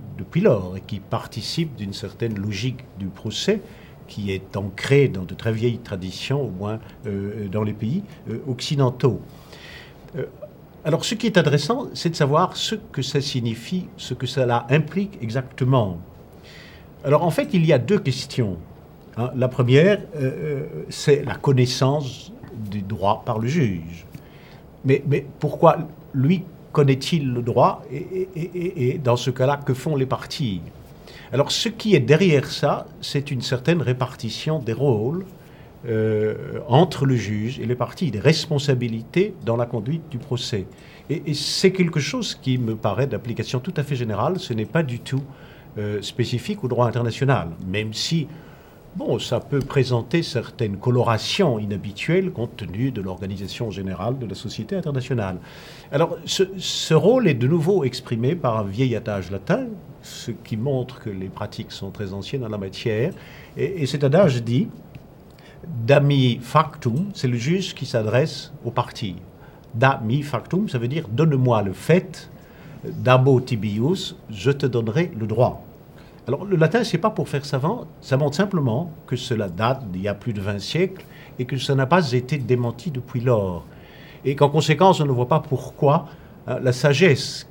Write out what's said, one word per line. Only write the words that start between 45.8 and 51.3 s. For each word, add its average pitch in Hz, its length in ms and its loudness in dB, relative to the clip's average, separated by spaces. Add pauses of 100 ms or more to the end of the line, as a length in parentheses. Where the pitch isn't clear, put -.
spécifique 123 600 -4
au 190 40 -2
droit 120 200 2
international, 117 600 0 (180)
même 107 260 -2
si, 160 340 -2 (680)
bon, 185 240 -2
ça 117 200 -2
peut 143 200 -4
présenter 123 640 0
certaines 110 540 -4
colorations 120 840 2